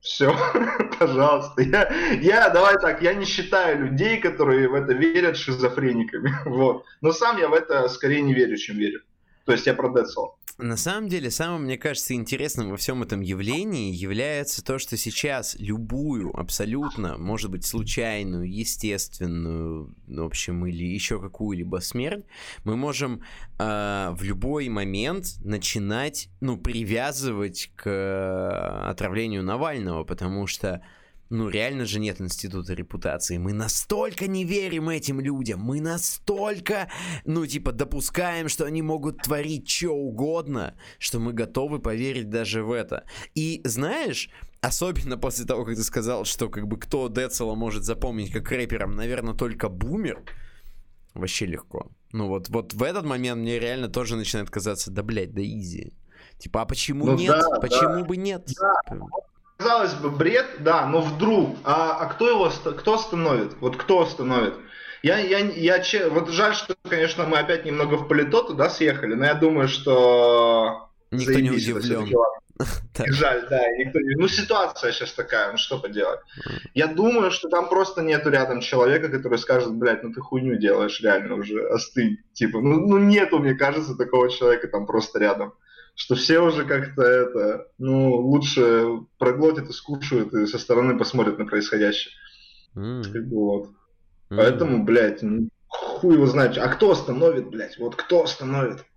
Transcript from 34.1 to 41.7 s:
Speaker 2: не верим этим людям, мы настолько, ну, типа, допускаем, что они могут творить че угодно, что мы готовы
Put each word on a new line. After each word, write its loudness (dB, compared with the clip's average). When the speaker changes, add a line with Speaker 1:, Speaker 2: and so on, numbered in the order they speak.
Speaker 2:
не -4
верим -4
этим -4
людям, -4
мы -4
настолько, -4
ну, -2
типа, -4
допускаем, -2
что -2
они -4
могут -4
творить -4
че -2
угодно, -4
что -4
мы -2
готовы -4